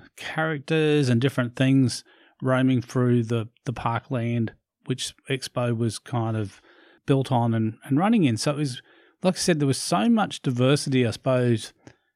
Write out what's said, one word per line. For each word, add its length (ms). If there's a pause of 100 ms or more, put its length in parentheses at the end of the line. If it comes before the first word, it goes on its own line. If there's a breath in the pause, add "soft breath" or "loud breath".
(160)
characters 920
and 120
different 340
things 480 (400 soft breath)
roaming 400
through 400
the, 260 (160)
the 80
parkland, 800 (340)
which 280 (160)
Expo 460
was 240
kind 360
of 240 (460 soft breath)
built 240
on 240
and, 200 (100)
and 120
running 280
in. 120
So 140
it 60
was, 260 (400 soft breath)
like 140
I 20
said, 220
there 80
was 100
so 300
much 340
diversity, 640
I 60
suppose, 600 (440 soft breath)